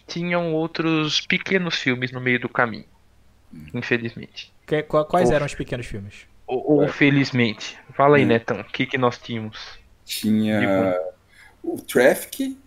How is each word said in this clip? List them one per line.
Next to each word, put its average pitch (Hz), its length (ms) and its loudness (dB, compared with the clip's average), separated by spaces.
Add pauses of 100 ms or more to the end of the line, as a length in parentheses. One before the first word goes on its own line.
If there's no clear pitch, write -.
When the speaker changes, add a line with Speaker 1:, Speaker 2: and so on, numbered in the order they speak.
Speaker 1:
tinham 175 480 -4
outros 160 680 0
pequenos 180 560 -2
filmes 123 360 -2
no 127 80 -8
meio 123 200 0
do 120 80 -4
caminho, 117 360 -2 (680)
Speaker 2:
Hum. 76 200 -18
Speaker 1:
infelizmente. - 800 -6 (140)
Speaker 3:
Que, 151 160 -2
qua-, 151 240 0
quais 180 240 2
Speaker 1:
Ou 160 60 4
Speaker 3:
eram 143 100 0
os - 80 -8
pequenos 127 320 -8
filmes? 101 400 -14 (200)
Speaker 1:
ou, 131 320 2
ou 143 60 4
Speaker 2:
É. 143 40 2
Speaker 1:
felizmente. 131 880 2 (160)
Fala 143 220 6
aí, 135 80 6
Speaker 2:
Hum. 123 40 4
Speaker 1:
Netão, 113 320 2
o 104 40 -12
que - 220 -4
que 139 120 -4
nós 123 200 2
tínhamos - 600 -10 (260)
Speaker 2:
Tinha 107 560 0
Speaker 1:
de 101 60 0
bom? 95 460 0 (600)
Speaker 2:
o 269 80 -8
Traffic, - 840 2